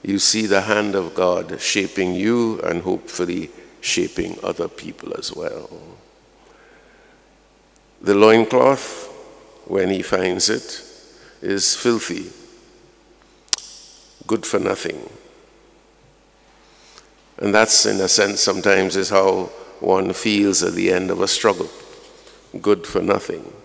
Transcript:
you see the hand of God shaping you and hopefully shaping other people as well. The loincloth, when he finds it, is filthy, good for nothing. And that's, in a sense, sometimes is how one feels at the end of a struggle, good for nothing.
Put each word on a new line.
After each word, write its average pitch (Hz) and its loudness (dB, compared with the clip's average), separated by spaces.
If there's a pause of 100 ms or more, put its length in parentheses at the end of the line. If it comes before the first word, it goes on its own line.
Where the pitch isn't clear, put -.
you 98 -2
see 110 2
the 98 4
hand 104 0
of 87 -2
God 90 0
shaping 95 -2
you 113 0
and 85 -2
hopefully 87 -6 (320)
shaping 87 -4
other 90 -4
people - -14
as - -10
well. - -10 (2250)
The 98 2
loincloth, 117 4 (560)
when 92 0
he 95 -2
finds 92 0
it, - -6 (540)
is 95 0
filthy, 104 -2 (2000)
good 110 -2
for 101 0
nothing. - -4 (2250)
And 101 -2
that's, 107 6
in 101 0
a 95 0
sense, 98 2
sometimes 95 2
is 95 -2
how 95 4 (340)
one 92 0
feels 101 2
at 90 -2
the 92 0
end 92 0
of 92 -2
a 98 0
struggle, 92 0 (920)
good 101 0
for 92 -4
nothing. 90 -2 (140)